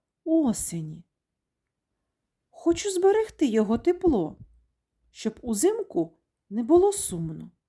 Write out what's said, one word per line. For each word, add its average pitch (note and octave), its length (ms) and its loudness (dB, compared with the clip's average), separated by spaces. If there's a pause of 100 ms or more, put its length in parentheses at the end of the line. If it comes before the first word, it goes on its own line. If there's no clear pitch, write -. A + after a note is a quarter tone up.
(240)
осені. F3 800 -2 (1500)
«Хочу E4+ 420 -2
зберегти G4 540 0
його A3 320 0
тепло, D#4 600 0 (720)
щоб - 300 -8
узимку D#4+ 760 -2 (320)
не A3 140 -4
було F4+ 300 4
сумно», D#3+ 580 -6 (180)